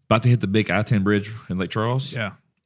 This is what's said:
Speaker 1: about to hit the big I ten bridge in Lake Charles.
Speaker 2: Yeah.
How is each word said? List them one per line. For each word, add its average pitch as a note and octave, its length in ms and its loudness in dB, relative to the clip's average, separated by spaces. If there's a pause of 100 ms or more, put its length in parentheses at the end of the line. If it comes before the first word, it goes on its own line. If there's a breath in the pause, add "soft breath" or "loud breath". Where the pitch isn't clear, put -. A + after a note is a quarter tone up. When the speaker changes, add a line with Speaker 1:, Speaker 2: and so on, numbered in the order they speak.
Speaker 1:
about A2+ 140 4
to B2 80 2
hit B2 100 4
the G2+ 60 -2
big G2+ 240 0
I G2 120 2
ten G#2+ 200 0
bridge G#2 280 0 (200)
in F2+ 80 -4
Lake F2+ 120 -4
Charles. B2 400 -4
Speaker 2:
Yeah. G#2 240 -8 (320)